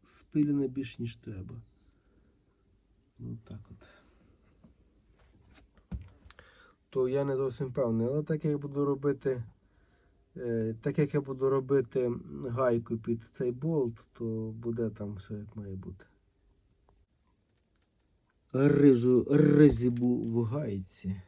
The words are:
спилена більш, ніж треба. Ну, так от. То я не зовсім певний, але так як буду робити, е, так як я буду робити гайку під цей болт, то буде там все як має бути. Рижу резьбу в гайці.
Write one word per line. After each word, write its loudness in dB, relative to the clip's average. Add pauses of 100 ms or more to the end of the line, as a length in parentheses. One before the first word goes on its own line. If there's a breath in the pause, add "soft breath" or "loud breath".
спилена -2
більш, -8
ніж -8
треба. -14 (1600)
Ну, -12
так -16 (120)
от. -20 (3000 soft breath)
То 0
я 0
не -2
зовсім -4
певний, 0
але -2
так -4
як 0
буду -4
робити, -2 (960)
е, -4
так -2
як 2
я 2
буду -2
робити 0 (380)
гайку 0
під -4
цей -4
болт, -4
то -6
буде -4
там -10
все -14
як -12
має -10
бути. -14 (2500)
Рижу 6
резьбу 6
в -2
гайці. -6